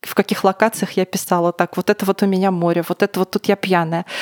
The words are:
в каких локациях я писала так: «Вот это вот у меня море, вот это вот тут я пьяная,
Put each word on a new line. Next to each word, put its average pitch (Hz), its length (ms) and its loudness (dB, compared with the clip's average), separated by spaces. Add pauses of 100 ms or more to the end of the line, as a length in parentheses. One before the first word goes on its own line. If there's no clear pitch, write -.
в - 120 -12
каких - 300 0
локациях 208 480 0
я 185 140 0
писала 175 460 0
так: - 260 -2
«Вот 180 120 -2
это 208 140 -2
вот 196 180 0
у 202 40 4
меня 190 240 2
море, 170 360 0
вот - 160 -4
это 196 160 0
вот 185 120 -2
тут - 180 -4
я 202 80 4
пьяная, 170 480 -2 (180)